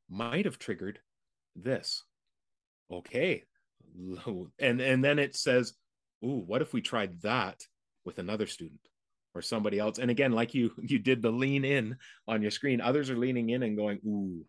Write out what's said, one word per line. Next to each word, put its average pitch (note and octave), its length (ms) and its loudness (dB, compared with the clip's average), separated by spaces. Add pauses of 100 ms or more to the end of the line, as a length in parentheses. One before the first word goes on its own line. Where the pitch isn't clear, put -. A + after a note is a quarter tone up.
(100)
might A#2 340 -2
have E3+ 140 -4
triggered G2 400 -8 (560)
this." - 480 -4 (880)
Okay. A#2 540 -2 (520)
Lo-, F2+ 640 -8
and, B2+ 220 2
and C3 240 4
then D3 140 4
it C#3 180 0
says, B2+ 380 2 (500)
"Ooh, B2+ 220 -2
what A#2 160 0
if - 100 -6
we A#2 80 0
tried F#2+ 420 -2
that G#2 420 0 (400)
with F2+ 140 -10
another G2+ 280 -2
student D2+ 340 -12 (540)
or F2 80 -8
somebody G#2 360 0
else?" G#2+ 200 0
And B2 120 2
again, B2+ 220 4
like A2+ 200 2
you, A#2+ 200 2 (100)
you A#2+ 160 2
did B2 240 4
the A2+ 80 4
lean C3+ 340 2
in B2+ 320 0 (300)
on A2 160 0
your G#2 80 0
screen, B2+ 300 0
others C3 280 2
are B2+ 80 -2
leaning A#2+ 340 0
in B2 120 0
and G#2+ 140 0
going, G#2 280 -2
"Ooh, G2 440 -4